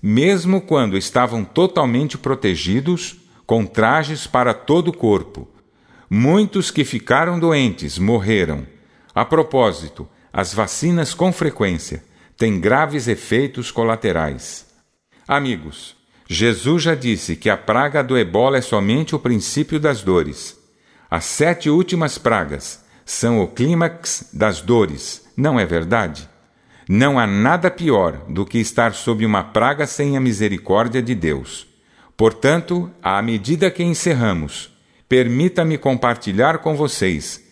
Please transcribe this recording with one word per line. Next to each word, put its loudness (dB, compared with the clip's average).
mesmo 2
quando 0
estavam 0
totalmente 0
protegidos, -2
com 0
trajes 0
para 2
todo 2
o -6
corpo. 0
Muitos 2
que 0
ficaram 0
doentes 0
morreram. 0
A -2
propósito, 0
as -4
vacinas 0
com 0
frequência -4
têm 0
graves 0
efeitos -2
colaterais. -4
Amigos, -4
Jesus 0
já 2
disse -2
que 0
a 2
praga 0
do 0
ebola 2
é -2
somente 0
o -2
princípio -2
das 0
dores. 0
As -4
sete 0
últimas 0
pragas -2
são 0
o 0
clímax -2
das 0
dores, 0
não 2
é 2
verdade? -2
Não 4
há 2
nada 2
pior 0
do -4
que -6
estar 0
sob -2
uma 0
praga 0
sem -2
a 0
misericórdia 0
de -2
Deus. -6
Portanto, 2
à 0
medida 0
que -6
encerramos, -2
permita-me 2
compartilhar 0
com -2
vocês -2